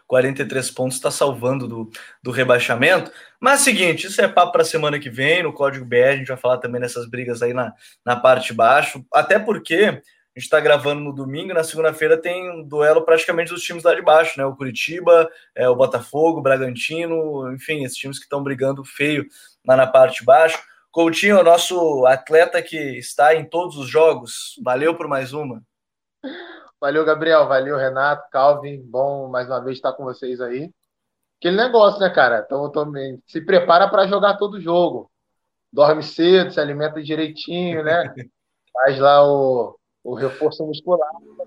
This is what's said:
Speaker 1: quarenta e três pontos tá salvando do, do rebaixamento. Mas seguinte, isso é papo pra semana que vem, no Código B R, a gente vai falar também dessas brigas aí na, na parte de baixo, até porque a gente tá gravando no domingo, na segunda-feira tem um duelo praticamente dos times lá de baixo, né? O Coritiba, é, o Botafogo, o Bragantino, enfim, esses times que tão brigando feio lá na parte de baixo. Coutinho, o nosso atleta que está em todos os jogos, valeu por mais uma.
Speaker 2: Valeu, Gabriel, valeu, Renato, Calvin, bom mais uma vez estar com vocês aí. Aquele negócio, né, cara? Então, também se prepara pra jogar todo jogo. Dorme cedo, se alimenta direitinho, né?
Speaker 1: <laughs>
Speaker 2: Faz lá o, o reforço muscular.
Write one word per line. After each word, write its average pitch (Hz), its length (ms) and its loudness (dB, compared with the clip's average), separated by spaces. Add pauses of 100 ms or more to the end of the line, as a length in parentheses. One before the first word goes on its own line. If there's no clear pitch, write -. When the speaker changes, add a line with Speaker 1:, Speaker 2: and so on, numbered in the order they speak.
Speaker 1:
quarenta 131 340 0
e 135 40 -6
três 131 240 -6
pontos 131 300 -6
tá 147 100 -4
salvando 127 600 -4
do, 113 200 -10 (320)
do 123 100 -10
rebaixamento. 127 800 2 (300)
Mas 269 220 2
seguinte, 185 460 0
isso 214 140 -4
é 196 60 4
papo 175 240 2
pra 165 140 2
semana 151 340 -4
que 135 100 -14
vem, 143 320 0
no 151 120 -4
Código 135 320 -4
B 120 140 -2
R, 135 140 4
a 135 40 -4
gente 131 100 -10
vai 131 80 -8
falar 127 220 0
também 123 240 -8
dessas 120 280 -8
brigas 120 320 -8
aí 120 120 -2
na, 120 200 -6 (320)
na 120 120 0
parte 127 300 4
de 120 60 -8
baixo, 127 600 2
até 190 260 2
porque 175 640 -2 (340)
a 127 40 -20
gente 127 100 -14
tá 156 100 4
gravando 147 400 2
no 147 140 -10
domingo, 147 400 -10
na 165 100 0
segunda-feira 160 580 0
tem 180 300 -8
um 165 100 -14
duelo 151 440 2
praticamente 165 480 0
dos 175 100 -10
times 170 200 -10
lá 165 120 4
de 180 60 -6
baixo, 160 360 4
né? 139 80 -2
O 135 80 -4
Coritiba, 165 760 2 (260)
é, 127 140 2
o 123 80 4
Botafogo, 139 640 0
o 135 40 -8
Bragantino, 139 1080 -4
enfim, 143 320 -8
esses 123 120 -12
times 135 220 -12
que - 80 -20
tão 139 160 -6
brigando 139 400 -4
feio 143 420 -4 (400)
lá 131 120 4
na 131 100 4
parte 131 320 4
de 117 60 -16
baixo. 160 360 4 (300)
Coutinho, 170 480 2
o 170 40 8
nosso 165 640 2
atleta 160 560 4
que 160 160 -10 (200)
está 147 360 2
em 156 120 -2
todos 165 320 -6
os 135 100 -10
jogos, 143 760 0
valeu 135 320 0
por 160 140 -10
mais 135 240 -4
uma. 131 320 -10 (1160)
Speaker 2:
Valeu, 151 260 -2
Gabriel, 156 420 2
valeu, 135 300 -2
Renato, 135 540 -2
Calvin, 139 520 0
bom 131 460 -4
mais 127 180 -6
uma 127 160 -6
vez 131 140 -8
estar 135 160 -4
com 139 100 -14
vocês 127 380 -10
aí. 131 300 -10 (680)
Aquele 180 160 -2
negócio, 214 440 4
né, 185 100 2
cara? 120 340 2
Então, 143 280 -6
também 139 560 -8
se 165 120 -10
prepara 175 480 4
pra 196 200 2
jogar 196 300 0
todo 202 220 -6
jogo. 165 500 -2 (640)
Dorme 151 300 4
cedo, 175 500 2
se - 80 -6
alimenta 151 420 -4
direitinho, 156 840 -6
né? 165 300 -2
Speaker 1:
<laughs> - 600 -20
Speaker 2:
Faz 135 240 2
lá 143 260 6
o, 131 540 0 (260)
o 123 120 -10
reforço 147 500 -4
muscular. 156 440 -2 (380)